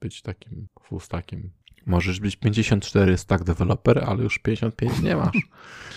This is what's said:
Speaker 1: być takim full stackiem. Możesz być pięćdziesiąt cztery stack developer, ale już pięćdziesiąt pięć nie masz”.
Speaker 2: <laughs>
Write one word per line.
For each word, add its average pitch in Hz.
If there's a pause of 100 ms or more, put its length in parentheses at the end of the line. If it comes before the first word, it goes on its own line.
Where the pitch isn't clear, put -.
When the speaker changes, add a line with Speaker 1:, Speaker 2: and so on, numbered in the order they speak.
Speaker 1:
być -
takim - (140)
full 95
stackiem. 90 (360)
Możesz 90
być 104
pięćdziesiąt 107
cztery 92
stack 90
developer, 107
ale 120
już -
pięćdziesiąt 113
pięć 127
nie 160
masz”. 135
Speaker 2:
<laughs> - (480)